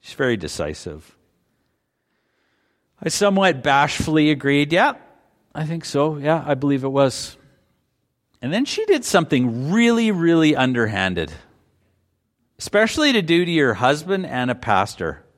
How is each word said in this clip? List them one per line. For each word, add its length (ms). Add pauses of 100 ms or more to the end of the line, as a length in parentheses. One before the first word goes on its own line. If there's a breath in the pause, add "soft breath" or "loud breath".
She's 140
very 220
decisive. 800 (1900)
I 60
somewhat 540
bashfully 680
agreed, 420
"Yeah, 220 (600)
I 100
think 220
so. 320
Yeah, 280
I 80
believe 300
it 40
was." 500 (1040)
And 100
then 140
she 180
did 220
something 640
really, 400
really 420
underhanded, 800 (1300)
especially 560
to 80
do 240
to 40
your 240
husband 520
and 240
a 40
pastor. 720 (140)